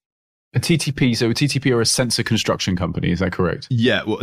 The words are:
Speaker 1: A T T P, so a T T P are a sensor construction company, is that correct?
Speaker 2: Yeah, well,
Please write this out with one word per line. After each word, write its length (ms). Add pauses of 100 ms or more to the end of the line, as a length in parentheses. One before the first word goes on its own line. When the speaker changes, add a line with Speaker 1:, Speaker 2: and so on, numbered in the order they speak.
(560)
Speaker 1:
A 40
T 180
T 140
P, 220
so 160
a 40
T 140
T 120
P 120
are 100
a 40
sensor 380
construction 520
company, 360
is 80
that 120
correct? 380
Speaker 2:
Yeah, 340
well, 200